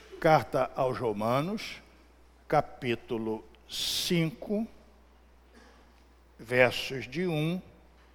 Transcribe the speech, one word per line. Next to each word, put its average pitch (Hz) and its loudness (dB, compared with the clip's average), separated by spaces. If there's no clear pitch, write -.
Carta 143 4
aos 131 0
Romanos, 123 -2
capítulo 117 -2
cinco, - -2
versos 123 2
de 147 -2
um 165 -2